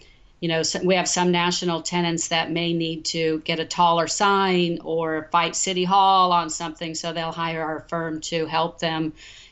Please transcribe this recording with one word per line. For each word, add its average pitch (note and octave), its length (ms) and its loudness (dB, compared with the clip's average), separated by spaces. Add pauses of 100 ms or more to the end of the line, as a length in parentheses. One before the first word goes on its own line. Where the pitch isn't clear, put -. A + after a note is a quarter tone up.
(420)
you E3+ 80 -2
know, E3 100 0
s-, F3 240 -2
we F#3 120 4
have F3 120 2
some F3+ 240 2
national F3 500 0
tenants E3+ 460 -2
that E3 240 -2
may E3+ 220 -2
need E3 320 -4
to D#3+ 340 -2
get D#3+ 200 -4
a D#3+ 60 -4
taller E3+ 420 2
sign F#3 760 2
or D#3+ 480 -2
fight E3+ 240 0
City F3+ 300 -2
Hall F#3+ 480 6
on E3+ 160 2
something, D#3+ 440 -8
so E3 200 -6
they'll E3 180 -4
hire E3 320 -4
our D#3 240 -6
firm E3 340 -4
to D#3+ 240 -2
help D#3+ 340 -2
them, D#3+ 340 -2 (380)